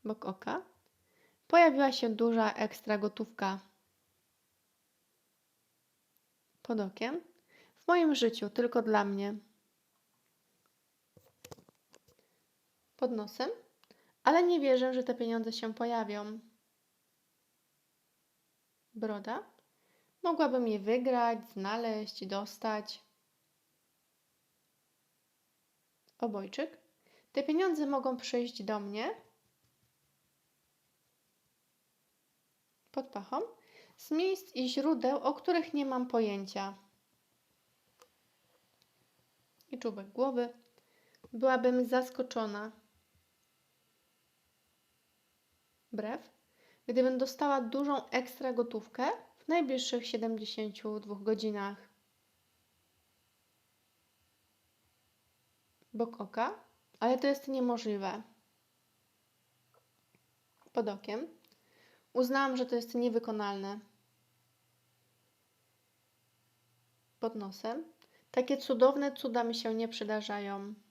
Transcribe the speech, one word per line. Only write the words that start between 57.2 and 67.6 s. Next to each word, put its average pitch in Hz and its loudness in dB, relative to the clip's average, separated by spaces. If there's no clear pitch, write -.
jest 277 0
niemożliwe. 226 -2
Pod 220 -2
okiem. 214 -6
Uznałam, 262 2
że 254 0
to 247 -2
jest 233 -4
niewykonalne. 214 -2
Pod 226 -4
nosem. 220 -8